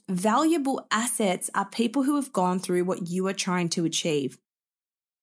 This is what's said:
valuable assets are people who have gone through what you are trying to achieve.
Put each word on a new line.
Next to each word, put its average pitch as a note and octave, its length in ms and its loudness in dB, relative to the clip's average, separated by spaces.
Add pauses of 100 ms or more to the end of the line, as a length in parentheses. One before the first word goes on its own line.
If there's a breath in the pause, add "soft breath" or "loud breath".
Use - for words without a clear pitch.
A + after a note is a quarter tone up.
valuable C4 800 2
assets A3 640 2
are G3 120 0
people A#3+ 380 0
who D4 120 2
have C#4 160 -4
gone F3+ 260 0
through F3+ 260 0
what F3+ 240 -4
you F#3 180 -2
are G3 80 -2
trying F3+ 340 -2
to E3 160 0
achieve. D3+ 540 -2 (840)